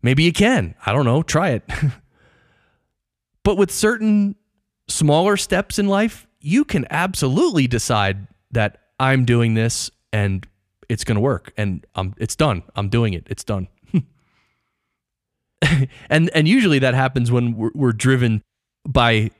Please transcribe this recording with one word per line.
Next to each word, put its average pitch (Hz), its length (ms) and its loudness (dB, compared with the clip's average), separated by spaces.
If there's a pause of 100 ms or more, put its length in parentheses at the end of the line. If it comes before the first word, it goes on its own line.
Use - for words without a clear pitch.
Maybe 135 220 2
you 170 100 2
can. 202 400 0 (120)
I 98 60 -2
don't 135 140 0
know. 131 160 2
Try 165 280 -2
it. 113 200 -4
<laughs> - 120 -8 (1600)
But 196 140 2
with - 140 2
certain 214 640 0 (520)
smaller 165 500 2
steps - 420 -4
in 202 80 0
life, 202 400 -2 (120)
you 202 240 0
can 156 260 -2
absolutely 170 800 0
decide 101 600 -2 (240)
that 107 280 -2 (200)
I'm 131 260 2
doing 117 280 2
this 113 360 -2 (240)
and 98 340 -2 (420)
it's 113 140 -4
gonna 107 180 0
work 131 360 -2
and, 101 280 -4 (100)
um, 95 220 -6
it's - 180 -6
done. 123 280 0 (120)
I'm 101 140 -4
doing 113 240 0
it. 82 160 -8
It's - 140 -10
done. 98 240 -6 (260)
<laughs> 160 100 0 (2000)
And, 165 220 2
and 156 160 2
usually 190 320 2
that 127 160 0
happens 131 360 0
when 120 240 0
we're, 113 180 -4
we're 131 200 0
driven 120 500 0 (420)
by 117 440 2 (100)